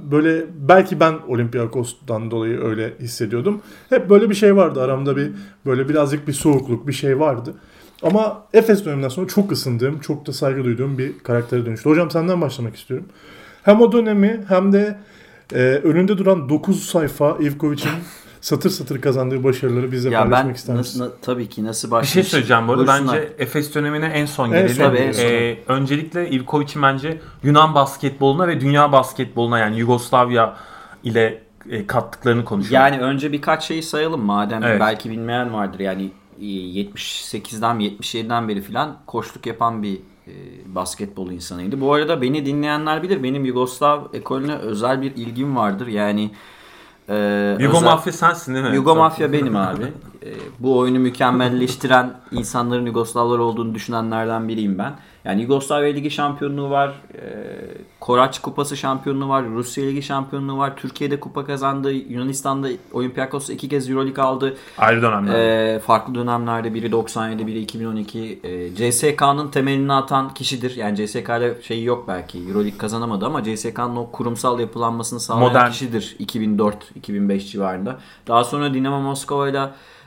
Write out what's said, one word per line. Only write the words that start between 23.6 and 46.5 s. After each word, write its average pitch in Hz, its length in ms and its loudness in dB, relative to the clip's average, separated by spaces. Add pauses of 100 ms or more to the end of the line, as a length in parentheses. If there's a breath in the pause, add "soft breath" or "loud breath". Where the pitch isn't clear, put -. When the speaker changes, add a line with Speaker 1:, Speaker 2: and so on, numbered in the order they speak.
Speaker 3:
dönemine 151 300 -2
en 151 200 0
son 143 200 -2
Speaker 1:
En 117 60 0
Speaker 3:
gelelim. 185 180 4
Speaker 1:
son. 135 140 2
Speaker 2:
Tabii, 127 140 6
en 135 140 2
son. 120 120 0
Speaker 3:
Ee, 117 340 2 (100)
öncelikle 147 640 -2
Ivković'in 143 520 -2
bence 135 400 0 (220 loud breath)
Yunan 147 320 6
basketboluna 139 720 2
ve 156 140 -2
dünya 143 300 4
basketboluna 123 680 2
yani 110 200 0
Yugoslavya 120 760 2 (480 loud breath)
ile, 110 380 0 (280)
e, 104 180 -6
kattıklarını 120 580 0
konuşalım. 104 300 -2
Speaker 2:
Yani 135 240 4
önce 139 320 -2
birkaç 156 320 -2
şeyi 160 200 -6
sayalım 156 380 -2
madem 104 420 -2
Speaker 3:
Evet. 113 180 2
Speaker 2:
belki 110 280 0
bilmeyen 117 440 -4
vardır. 98 260 -4
Yani, 95 320 -4 (300)
e, 101 40 -12
yetmiş 98 800 -8
sekizden, 113 540 -4
yetmiş 104 360 -4
yediden 117 320 -2
beri 101 140 -4
filan 139 360 -6 (100)
koçluk - 380 -8
yapan 113 380 -4
bir, 98 120 -4 (320)
e, 92 40 -20 (440)
basketbol 92 560 -8
insanıydı. 90 500 -8
Bu 139 120 2
arada 151 280 0
beni 139 240 0
dinleyenler 151 580 -2
bilir, 180 200 -2
benim 135 220 -2
Yugoslav 127 560 0 (120)
ekolüne 135 420 -6
özel 117 460 -2
bir 135 140 -4
ilgim 120 400 2
vardır. 107 320 0
Yani, 104 440 0 (800 loud breath)